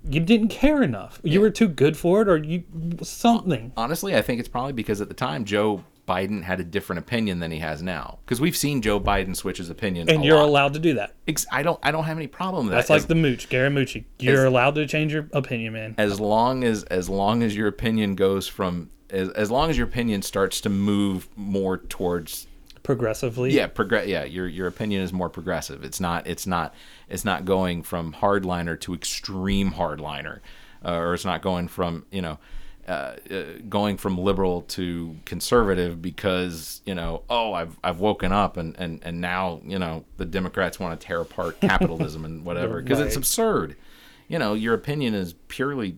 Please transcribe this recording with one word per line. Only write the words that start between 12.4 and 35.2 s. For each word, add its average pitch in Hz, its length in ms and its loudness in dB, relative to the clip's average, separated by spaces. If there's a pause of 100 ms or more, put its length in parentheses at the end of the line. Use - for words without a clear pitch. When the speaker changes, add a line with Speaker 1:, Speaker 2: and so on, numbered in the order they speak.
Speaker 2:
with 92 80 0
Speaker 1:
That's 117 140 2
Speaker 2:
that. 156 60 6
Speaker 1:
like 151 60 6
Speaker 2:
As - 60 -8
Speaker 1:
the 160 100 2
mooch, 139 320 2
Scaramucci. 131 560 0 (160)
You're 135 200 6
Speaker 2:
as 131 40 6
Speaker 1:
allowed 127 320 4
to 151 100 0
change 156 260 0
your 156 200 -4
opinion, 117 400 -2
man. 110 260 -8
Speaker 2:
as 104 220 2
long 117 440 4
as, 110 200 2
as 90 240 0
long 101 340 2
as 104 140 2
your 107 100 2
opinion 107 480 2
goes 95 320 2
from, 90 440 -4 (200)
as, 95 200 -2
as 104 200 -2
long 143 180 2
as 147 80 2
your 120 100 2
opinion 113 360 0
starts - 380 0
to - 80 -2
move 101 680 2
more 98 420 0
towards 87 680 -4 (400)
Speaker 1:
Progressively. 123 680 0
Speaker 2:
Yeah, - 140 4
progre-, 104 420 0
yeah, 82 160 0
your, 87 240 -4
your 90 180 -4
opinion 98 360 -2
is 90 100 -2
more 90 160 -2
progressive. 80 560 -6
It's 69 160 -8
not, 87 260 -2
it's 85 200 -6
not, 85 280 -2 (360)
it's 95 120 -8
not 92 220 0
going 92 380 2
from 82 320 -6
hardliner 90 680 0
to 90 140 -6
extreme 95 800 -2
hardliner, 73 680 -6 (440)
uh, 87 140 -4
or 85 160 0
it's 87 140 -2
not 85 160 -2
going 90 260 -2
from, 85 420 -4
you 98 120 -6
know, 78 160 -6 (480)
uh, 69 300 -6 (140)
uh, 92 120 -6 (260)
going 101 300 0
from 95 180 -2
liberal 92 460 2
to 85 520 -6 (120)